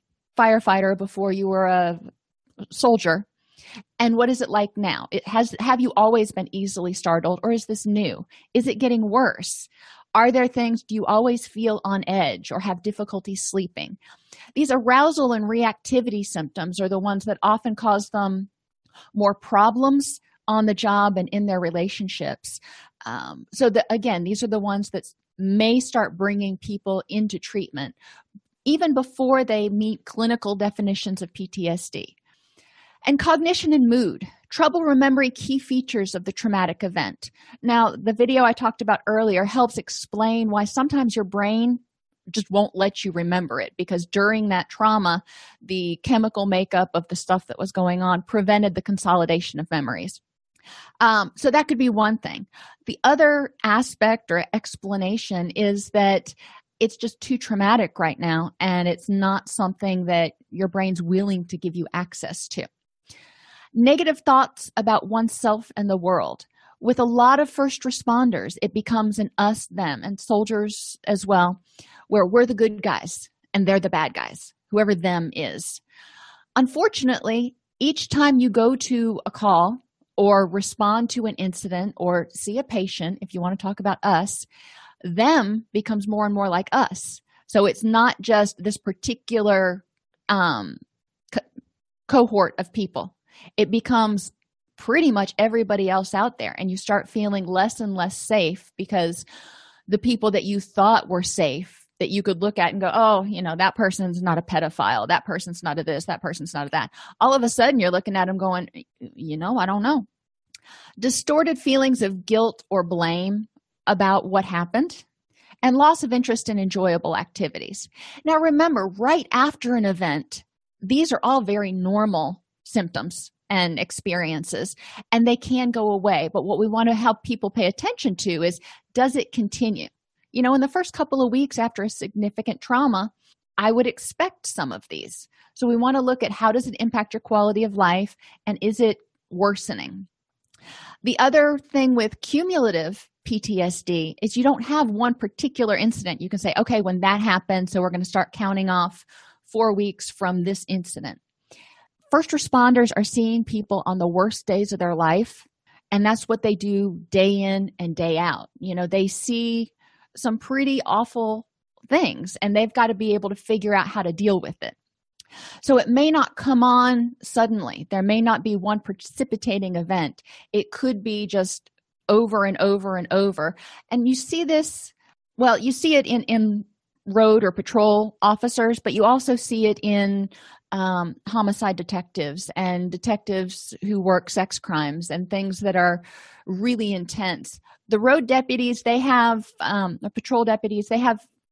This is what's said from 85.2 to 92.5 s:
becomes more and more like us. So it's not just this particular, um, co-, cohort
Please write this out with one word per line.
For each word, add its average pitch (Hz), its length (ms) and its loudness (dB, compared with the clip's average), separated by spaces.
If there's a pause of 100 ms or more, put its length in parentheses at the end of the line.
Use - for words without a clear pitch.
becomes 208 340 -2
more 214 180 -2
and 208 80 -2
more 202 160 -2
like 175 220 -2
us. - 500 -2 (240)
So 202 220 4
it's - 160 -2
not 226 380 2
just 208 360 2
this 202 200 -4
particular, 196 1080 0 (440)
um, 156 480 0 (540)
co-, - 300 -8 (460)
cohort 220 500 2